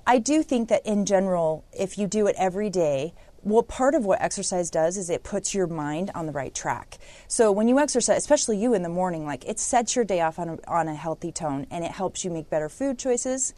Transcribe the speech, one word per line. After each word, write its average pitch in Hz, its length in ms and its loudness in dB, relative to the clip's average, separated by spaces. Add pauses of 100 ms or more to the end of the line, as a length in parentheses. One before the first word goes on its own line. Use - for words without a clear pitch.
I 247 140 6
do 294 240 2
think 240 260 0
that 208 160 2
in 208 200 2
general, 180 680 2
if 190 260 -4
you 202 100 -2
do 208 200 2
it 190 100 2
every 190 320 0
day, 160 440 0 (320)
well, 220 180 4
part 262 320 2
of 254 100 2
what 185 160 2
exercise 175 500 -2
does 170 260 0
is 180 120 -6
it 165 140 -2
puts - 300 -4
your 190 140 0
mind 160 480 -4
on 170 100 -6
the 156 60 -6
right 143 220 -6
track. - 440 -6 (300)
So 220 240 4
when 214 160 2
you 254 120 6
exercise, 247 380 2
especially 226 400 2
you 240 160 2
in 190 80 2
the 170 80 -4
morning, 170 360 -2
like, 147 200 -8
it - 140 -6
sets - 360 0
your 247 80 2
day 190 180 0
off 160 180 0
on 170 100 -4
a, 160 80 -6 (100)
on 160 200 0
a 156 80 -6
healthy 160 360 -6
tone, 143 380 -6
and 170 160 -6
it - 60 -6
helps - 340 -6
you 180 60 -4
make 160 180 -8
better 156 200 -2
food 269 280 -4
choices. 262 600 -2